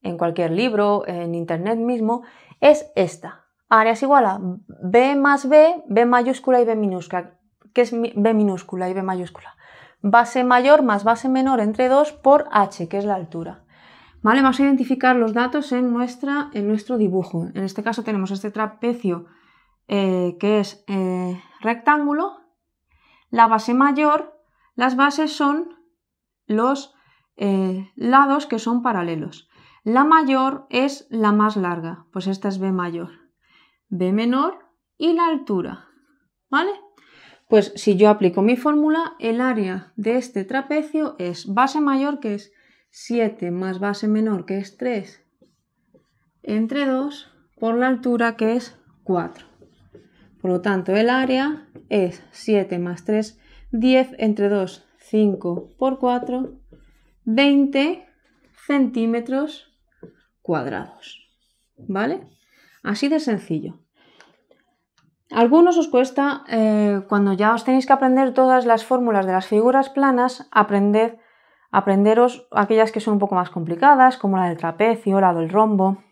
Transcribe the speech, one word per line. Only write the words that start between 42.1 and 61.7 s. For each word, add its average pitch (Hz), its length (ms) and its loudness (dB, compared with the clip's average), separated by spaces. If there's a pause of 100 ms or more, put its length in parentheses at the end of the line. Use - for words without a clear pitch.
que 208 140 -6
es - 180 -16 (380)
siete, 214 600 -4
más 185 280 -6
base 202 280 -4
menor, 214 380 -2
que 190 120 -6
es 196 200 -12
tres, 240 440 -8 (1200)
entre 226 420 -2
dos, 269 440 -4 (300)
por 226 160 -2
la 247 140 0
altura, 240 480 -2
que 220 160 0
es - 260 -6 (240)
cuatro. 170 440 -6 (920)
Por 185 80 -4
lo 180 120 -2
tanto, 190 340 -2
el 226 140 2
área 262 580 -2 (220)
es 185 420 -2
siete 196 480 -2
más 175 240 -8
tres, 214 340 -4 (320)
diez 254 480 2
entre 208 300 0
dos, 196 400 -4 (100)
cinco 196 800 -2
por 262 220 -2
cuatro, 247 540 -4 (720)
veinte 277 840 2 (580)
centímetros 254 1080 -4 (720)
cuadrados, - 840 -8 (460)